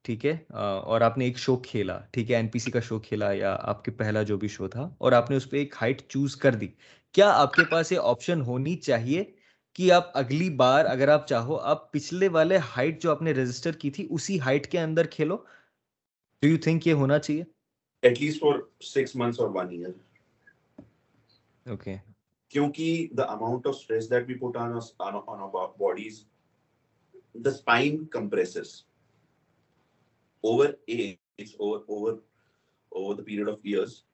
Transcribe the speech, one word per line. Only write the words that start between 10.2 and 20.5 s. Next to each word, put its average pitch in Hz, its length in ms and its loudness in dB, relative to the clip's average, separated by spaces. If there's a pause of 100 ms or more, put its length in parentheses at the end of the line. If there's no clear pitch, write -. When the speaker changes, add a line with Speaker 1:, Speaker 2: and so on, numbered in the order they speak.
Speaker 1:
بار 131 360 6
اگر 131 220 2
آپ 147 200 4
چاہو، 123 300 -2
آپ - 360 -2
پچھلے 175 340 0
والے 165 300 4
ہائٹ 151 440 -2
جو 165 100 0
آپ 147 100 0
نے 160 100 0
رجسٹر 131 400 -2
کی 143 200 -6
تھی، 190 180 -10
اسی 170 300 -4
ہائٹ 139 280 0
کے 175 120 -2
اندر 160 260 0
کھیلو؟ 160 320 -4 (1040)
Do 147 60 6
you 160 80 4 (100)
think 165 180 2
یہ 165 80 4
ہونا 143 260 4
چاہیے؟ 151 240 -4 (600)
Speaker 2:
At 123 180 6
least 151 220 -2
for 147 100 6 (320)
six 135 340 -2
months 120 200 -2
or 113 140 2
one 90 180 -4
year. 90 200 -10 (1800)